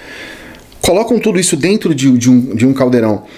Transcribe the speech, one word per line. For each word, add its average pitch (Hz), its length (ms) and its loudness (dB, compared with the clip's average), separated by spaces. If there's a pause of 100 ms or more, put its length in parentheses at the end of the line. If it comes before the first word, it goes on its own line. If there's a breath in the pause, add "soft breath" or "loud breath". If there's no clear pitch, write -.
(840 loud breath)
colocam 220 360 0
tudo 190 200 -2
isso 175 180 -2
dentro 180 380 0
de, 135 240 2
de 120 100 0
um, 123 260 2
de 110 120 0
um 135 80 2
caldeirão. 123 500 0 (140)